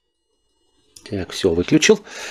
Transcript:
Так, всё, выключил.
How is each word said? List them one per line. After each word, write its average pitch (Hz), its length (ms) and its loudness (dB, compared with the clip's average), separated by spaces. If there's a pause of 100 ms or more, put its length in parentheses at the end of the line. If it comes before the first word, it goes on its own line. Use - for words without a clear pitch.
(1080)
Так, 95 220 -8
всё, - 220 0
выключил. 151 480 4 (300)